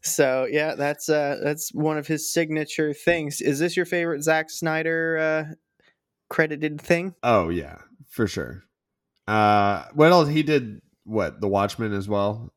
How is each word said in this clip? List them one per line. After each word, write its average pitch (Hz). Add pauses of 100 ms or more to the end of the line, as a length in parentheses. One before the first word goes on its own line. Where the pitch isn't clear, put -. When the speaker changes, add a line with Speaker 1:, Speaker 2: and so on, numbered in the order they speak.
Speaker 1:
So, 131
yeah, 151
that's, 147
uh, 147
that's 147
one 151
of 147
his 156
signature 156
things. 156
Is 139
this 165
your 185
favorite 170
Zack 160
Snyder, 165
uh, 156 (760)
credited 151
thing? 175
Speaker 2:
Oh, 104
yeah, 78 (320)
for 113
sure. 78 (640)
Uh, 104 (100)
what 151
else? 165
He 156
did, 135 (240)
what, 98
The 104
Watchmen 101
as 98
well? 104